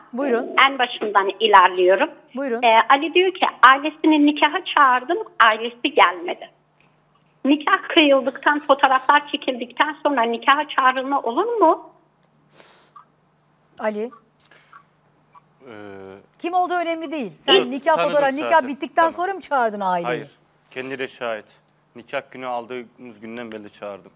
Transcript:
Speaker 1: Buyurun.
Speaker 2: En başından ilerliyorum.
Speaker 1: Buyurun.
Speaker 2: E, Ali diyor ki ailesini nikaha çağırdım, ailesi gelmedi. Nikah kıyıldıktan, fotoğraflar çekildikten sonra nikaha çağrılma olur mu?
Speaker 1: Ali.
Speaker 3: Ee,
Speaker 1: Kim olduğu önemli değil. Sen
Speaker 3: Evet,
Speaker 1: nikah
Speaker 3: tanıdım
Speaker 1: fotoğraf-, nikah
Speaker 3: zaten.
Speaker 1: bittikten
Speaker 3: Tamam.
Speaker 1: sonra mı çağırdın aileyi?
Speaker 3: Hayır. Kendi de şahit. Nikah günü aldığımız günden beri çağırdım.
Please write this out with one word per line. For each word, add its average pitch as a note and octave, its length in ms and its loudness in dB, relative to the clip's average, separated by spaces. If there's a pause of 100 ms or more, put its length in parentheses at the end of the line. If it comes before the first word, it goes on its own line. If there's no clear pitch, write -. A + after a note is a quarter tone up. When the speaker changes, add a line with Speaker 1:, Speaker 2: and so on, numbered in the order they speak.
(120)
Speaker 1:
Buyurun. B3 380 -2 (180)
Speaker 2:
En C#4 100 -6
başından G#3 500 0 (120)
ilerliyorum. F#3+ 720 6 (260)
Speaker 1:
Buyurun. C4 260 -4
Speaker 2:
E, A3+ 260 6
Ali C#4+ 260 2
diyor F4+ 200 2
ki - 120 0 (220)
ailesini D4 580 4
nikaha D4+ 320 2 (180)
çağırdım, C4 420 2 (260)
ailesi A#3 500 0
gelmedi. E4 560 0 (920)
Nikah D#4 440 2
kıyıldıktan, C#4+ 720 2
fotoğraflar C#4 720 0
çekildikten C#4+ 640 -4 (100)
sonra C4+ 160 0
nikaha C4+ 460 0
çağrılma C4 520 0
olur C4+ 240 -2
mu? G#4 460 0 (1900)
Speaker 1:
Ali. G#3+ 300 -6 (1600)
Speaker 3:
Ee, - 20 -18 (680)
Speaker 1:
Kim E4+ 160 -8
olduğu F4+ 200 -2
önemli E4 360 -6
değil. B3+ 260 -8
Sen - 180 -6
Speaker 3:
Evet, B3 120 -6
Speaker 1:
nikah C#4+ 300 -4
Speaker 3:
tanıdım - 160 -2
Speaker 1:
fotoğraf-, C#4 240 -2
nikah D4+ 140 -6
Speaker 3:
zaten. D#4 180 0
Speaker 1:
bittikten C#4+ 340 -12
Speaker 3:
Tamam. E4 100 0
Speaker 1:
sonra F#4 220 -6
mı F4 60 -14
çağırdın A3+ 400 -4
aileyi? F3+ 260 -4
Speaker 3:
Hayır. A#2+ 220 -6 (420)
Kendi C3 280 -10
de B2+ 100 -6
şahit. A2+ 480 -10 (400)
Nikah C3 340 -10
günü B2+ 160 -14
aldığımız A#2+ 720 -12
günden A2+ 320 -12
beri G#2 200 -16
çağırdım. G2 440 -16